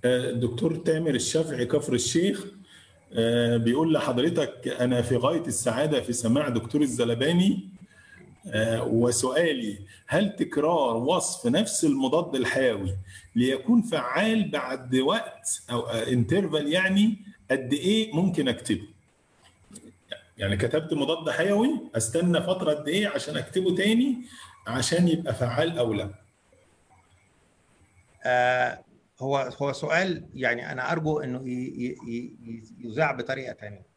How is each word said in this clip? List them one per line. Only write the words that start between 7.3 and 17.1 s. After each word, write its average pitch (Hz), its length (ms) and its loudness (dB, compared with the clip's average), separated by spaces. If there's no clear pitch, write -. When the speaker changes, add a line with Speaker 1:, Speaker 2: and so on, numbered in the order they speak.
Speaker 1:
آه، 113 380 0
وسؤالي: 120 1040 0
هل 196 300 0
تكرار 143 600 0
وصف 147 500 0
نفس 170 380 2
المضاد 139 500 2
الحيوي 110 640 0
ليكون 135 460 4
فعال 165 680 0
بعد 131 460 -4
وقت - 760 -2
أو، 120 100 -2
آه، 117 280 -4
interval 147 640 2
يعني 196 520 4